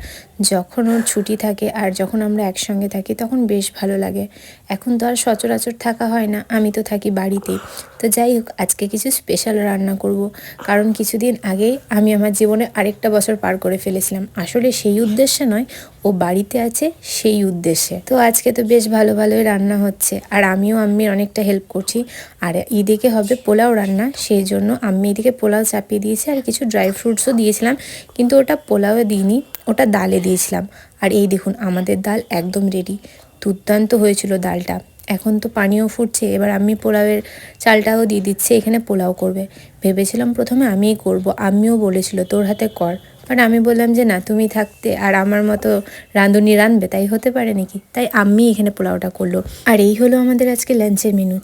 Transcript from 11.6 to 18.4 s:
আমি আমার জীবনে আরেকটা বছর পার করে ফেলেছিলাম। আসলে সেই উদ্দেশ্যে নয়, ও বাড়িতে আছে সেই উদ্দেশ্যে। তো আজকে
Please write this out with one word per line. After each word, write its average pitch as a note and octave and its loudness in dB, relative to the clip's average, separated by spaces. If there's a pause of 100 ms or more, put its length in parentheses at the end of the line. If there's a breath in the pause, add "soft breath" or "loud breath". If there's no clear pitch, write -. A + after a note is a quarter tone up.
আমি G#3+ 4
আমার G#3 2
জীবনে A3 -2
আরেকটা G#3 -2
বছর G#3+ 0
পার F#3+ -4
করে F#3+ -4
ফেলেছিলাম। F#3+ -4
আসলে A#3+ -2
সেই G#3+ 0
উদ্দেশ্যে A#3 2
নয়, A3+ 0 (400 loud breath)
ও G3+ 4
বাড়িতে F#3 0
আছে A#3 -2 (120)
সেই G#3 -2
উদ্দেশ্যে। F3 -2
তো C4 0
আজকে A#3 2